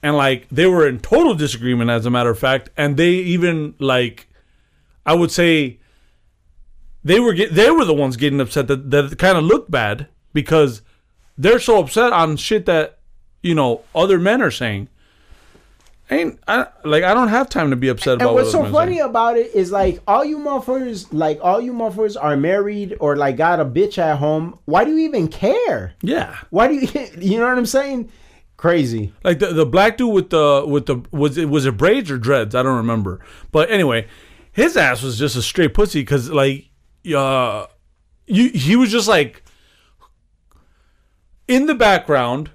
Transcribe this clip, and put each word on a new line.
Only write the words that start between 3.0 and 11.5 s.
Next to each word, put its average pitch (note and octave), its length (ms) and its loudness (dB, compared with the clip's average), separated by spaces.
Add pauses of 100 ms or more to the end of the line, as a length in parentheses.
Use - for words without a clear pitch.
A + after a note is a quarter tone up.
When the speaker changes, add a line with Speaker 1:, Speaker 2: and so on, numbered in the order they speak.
Speaker 1:
even, F3 680 -2
like, B2+ 480 -2 (800)
I D#3 80 4
would E3+ 160 2
say D#3+ 480 0 (1200)
they F3+ 160 4
were A#3 140 2
get-, E3+ 220 -2
they A3 160 6
were D#4+ 140 4
the D#3+ 100 2
ones C3+ 200 -2
getting C#3 240 0
upset C3 280 -2
that, C3+ 240 -4
that C#3+ 220 2
it - 40 -14
kinda F3+ 240 2
looked F#3+ 300 0
bad A#2+ 340 -2 (280)
because D3 500 0 (520)
they're G#3 240 4